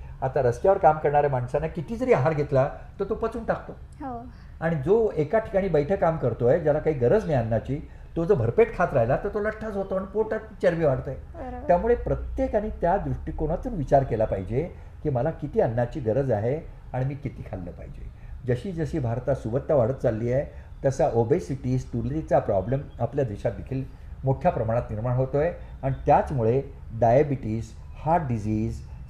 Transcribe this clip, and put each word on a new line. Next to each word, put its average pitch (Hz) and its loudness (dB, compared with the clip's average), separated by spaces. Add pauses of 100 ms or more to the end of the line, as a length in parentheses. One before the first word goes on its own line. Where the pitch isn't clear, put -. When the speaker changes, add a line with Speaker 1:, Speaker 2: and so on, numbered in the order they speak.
(220)
Speaker 1:
आता 131 0
रस्त्यावर 127 4
काम 156 6
करणाऱ्या 147 2
माणसांना 135 -2
किती 165 -8
जरी 240 2
आहार 160 4
घेतला 143 2 (300)
तर 196 -2
तो - -2
पचवून 226 -4
टाकतो. - -4 (320)
Speaker 2:
हो. 240 -10 (380)
Speaker 1:
आणि 165 0
जो 196 4
एका 156 2
ठिकाणी 202 0
बैठं 156 2
काम 170 2
करतोय, 127 4
ज्याला 151 2
काही 160 0
गरज 156 4
नाही 156 2
अन्नाची, 117 -2 (260)
तो 165 0
जर 190 4
भरपेट 147 4
खात 175 2
राहिला 117 4
तर - -2
तो 214 -2
लठ्ठच 214 -4
होतो 190 -2
आणि 190 -2
पोटात 214 0 (220)
चरबी 165 4
वाढते. 131 2
Speaker 2:
बरोबर. - -8
Speaker 1:
त्यामुळे 202 4
प्रत्येकाने 233 -2
त्या 180 2
दृष्टिकोनातून 151 -4
विचार 139 4
केला 110 0
पाहिजे 110 -2 (320)
की 156 0
मला 131 0
किती 151 -2
अन्नाची 120 0
गरज 127 0
आहे 120 0 (320)
आणि 131 0
मी 143 -4
किती - -8
खाल्लं 90 -8
पाहिजे. - -14 (280)
जशी 127 -2
जशी 165 -2
भारतात 127 0
सुबत्ता 117 0
वाढत 123 4
चालली 120 -2
आहे 139 0 (400)
तसा 135 2
ओबेसिटी, 127 0
स्थूलतेचा 135 0
प्रॉब्लेम 110 0 (200)
आपल्या 131 0
देशात 104 -4
देखील 113 -6 (400)
मोठ्या 135 2
प्रमाणात 117 0
निर्माण 113 -2
होतोय. 139 2 (320)
आणि 135 0 (120)
त्याचमुळे 135 4 (320)
डायबिटीज, 117 2 (240)
हार्ट 165 2
डिझीज, 110 -2 (240)